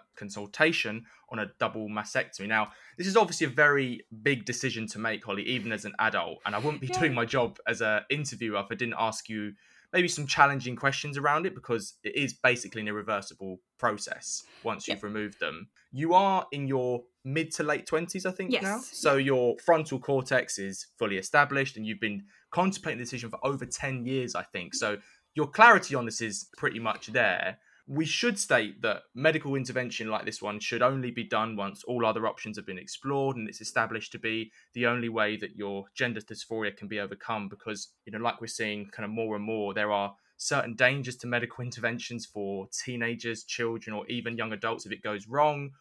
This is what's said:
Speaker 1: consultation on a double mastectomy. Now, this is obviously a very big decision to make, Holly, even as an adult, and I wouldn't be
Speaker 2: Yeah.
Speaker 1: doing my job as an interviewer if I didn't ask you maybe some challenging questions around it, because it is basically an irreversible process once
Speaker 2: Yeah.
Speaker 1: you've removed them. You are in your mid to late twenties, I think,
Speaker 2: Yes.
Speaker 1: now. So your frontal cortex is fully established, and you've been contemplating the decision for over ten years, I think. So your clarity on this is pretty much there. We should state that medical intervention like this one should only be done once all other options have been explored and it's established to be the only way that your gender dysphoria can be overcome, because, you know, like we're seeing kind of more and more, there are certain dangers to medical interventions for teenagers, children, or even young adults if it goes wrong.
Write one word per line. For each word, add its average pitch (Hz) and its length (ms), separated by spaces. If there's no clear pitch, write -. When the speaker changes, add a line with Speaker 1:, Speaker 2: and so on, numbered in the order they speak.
Speaker 1:
consultation 107 920
on 117 100
a 104 80
double 110 300
mastectomy. 107 580
Now, 107 240
this 180 100
is 196 100
obviously 175 300
a - 20
very 139 520
big 127 240
decision 113 420
to 107 120
make, 110 260
Holly, 101 180
even 117 280
as 104 120
an 104 160
adult, 95 460
and 104 100
I 104 40
wouldn't 143 220
be 131 60
Speaker 2:
Yeah. - 120
Speaker 1:
doing 156 160
my 117 100
job 117 320
as 113 140
an 107 280
interviewer 117 500
if 101 100
I 117 60
didn't 117 240
ask 110 300
you 104 240
maybe 180 140
some 147 200
challenging 135 480
questions 139 420
around 147 280
it, 190 100
because 117 380
it - 120
is 135 180
basically 117 480
an 107 60
irreversible 101 720
process - 640
once 110 240
Speaker 2:
Yeah. 117 60
Speaker 1:
you've 98 100
removed 104 360
them. 82 300
You 156 220
are 190 380
in 143 160
your 123 380
mid 156 300
to 165 100
late 147 240
twenties, 175 380
I 185 60
think, 185 200
Speaker 2:
Yes. 247 120
Speaker 1:
now. 202 160
So 156 360
your 131 440
frontal 156 400
cortex 131 600
is 98 280
fully 101 200
established, 139 600
and 110 80
you've 107 160
been 101 260
contemplating 175 480
the 123 60
decision 117 260
for - 120
over 131 220
ten 131 400
years, 127 300
I 90 80
think. 90 320
So 104 240
your 147 160
clarity 208 460
on 120 100
this 113 160
is 104 360
pretty 127 220
much 113 280
there. 104 520
We 147 180
should 202 340
state 117 420
that 110 220
medical 143 400
intervention 127 560
like 107 160
this 110 160
one 104 180
should 113 220
only 127 300
be 117 140
done 110 300
once 101 280
all 120 200
other 110 220
options 107 320
have 101 80
been 95 140
explored 135 560
and 110 120
it's - 140
established 110 520
to 117 60
be 113 320
the 120 140
only 120 220
way 110 280
that 98 180
your 101 380
gender 120 280
dysphoria 107 540
can 104 120
be 107 120
overcome, 101 500
because, 101 400
you 101 80
know, 110 40
like 113 240
we're 113 60
seeing 104 420
kind - 160
of 104 60
more 110 240
and 104 100
more, 107 300
there 104 160
are 101 240
certain 120 380
dangers 127 420
to 120 100
medical 120 360
interventions 117 640
for 98 440
teenagers, 117 760
children, 113 520
or 104 120
even 117 300
young 110 140
adults 113 340
if 98 60
it - 120
goes 107 240
wrong. 143 540